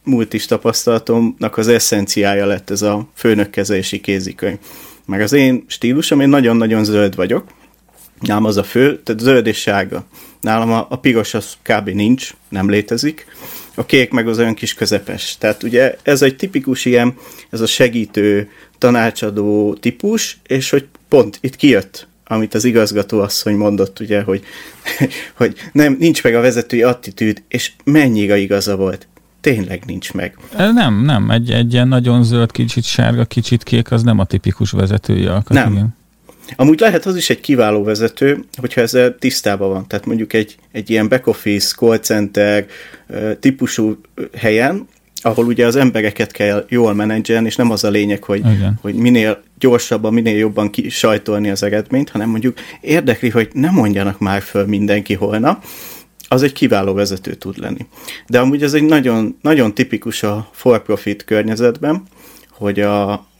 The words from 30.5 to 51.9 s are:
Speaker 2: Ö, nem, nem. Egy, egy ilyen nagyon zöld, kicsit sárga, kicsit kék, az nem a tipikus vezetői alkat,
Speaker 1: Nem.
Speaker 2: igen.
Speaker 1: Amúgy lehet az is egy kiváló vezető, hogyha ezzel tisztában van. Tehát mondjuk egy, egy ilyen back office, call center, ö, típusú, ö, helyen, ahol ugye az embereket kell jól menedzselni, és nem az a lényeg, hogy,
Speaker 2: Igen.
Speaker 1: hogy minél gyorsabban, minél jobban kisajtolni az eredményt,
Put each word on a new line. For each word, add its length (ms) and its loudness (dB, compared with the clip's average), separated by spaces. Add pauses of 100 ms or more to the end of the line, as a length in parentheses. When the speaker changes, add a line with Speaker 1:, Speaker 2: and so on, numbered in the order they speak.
Speaker 2:
Ö, 140 2
nem, 340 2
nem. 260 2
Egy, 200 0
egy 220 2
ilyen 140 4
nagyon 360 4
zöld, 280 2
kicsit 320 -2
sárga, 420 0
kicsit 380 -2
kék, 280 0
az 120 2
nem 160 4
a 60 0
tipikus 460 -2
vezetői 540 0
alkat, 280 -2
Speaker 1:
Nem. 180 4
Speaker 2:
igen. 240 0 (600)
Speaker 1:
Amúgy 240 4
lehet 260 2
az 100 -2
is 140 -2
egy 100 0
kiváló 440 2
vezető, 600 0 (140)
hogyha 240 -2
ezzel 360 2
tisztában 520 -2
van. 180 -6
Tehát 180 -8
mondjuk 280 -4
egy, 220 0 (160)
egy 180 -10
ilyen 180 2
back 200 0
office, 480 -2
call 220 2
center, 680 0 (420)
ö, 280 -6
típusú, 640 -2 (140)
ö, 80 -8 (140)
helyen, 500 0 (340)
ahol 240 0
ugye 200 2
az 100 2
embereket 560 0
kell 380 -2
jól 240 2
menedzselni, 540 0
és 80 -6
nem 160 0
az 120 -2
a 60 0
lényeg, 340 0
hogy, 160 -2
Speaker 2:
Igen. 420 2
Speaker 1:
hogy 140 -6
minél 480 2 (160)
gyorsabban, 540 2
minél 240 2
jobban 320 0
kisajtolni 800 -2
az 140 -4
eredményt, 460 -2